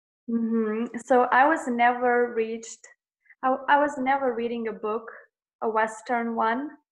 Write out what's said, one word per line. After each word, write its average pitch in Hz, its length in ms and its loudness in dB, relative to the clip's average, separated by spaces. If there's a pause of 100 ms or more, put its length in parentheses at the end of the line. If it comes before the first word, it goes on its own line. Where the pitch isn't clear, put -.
(300)
Mm-hmm. 226 760 -2
So 247 180 4 (100)
I 254 160 6
was 311 180 0
never 240 680 2
reached, 226 460 -6 (600)
I, 262 140 2 (120)
I 285 100 6
was 285 200 0
never 269 340 0
reading 233 360 -4
a 208 40 -6
book, 214 340 -6 (560)
a 233 60 0
Western 226 680 -2
one 233 340 0 (220)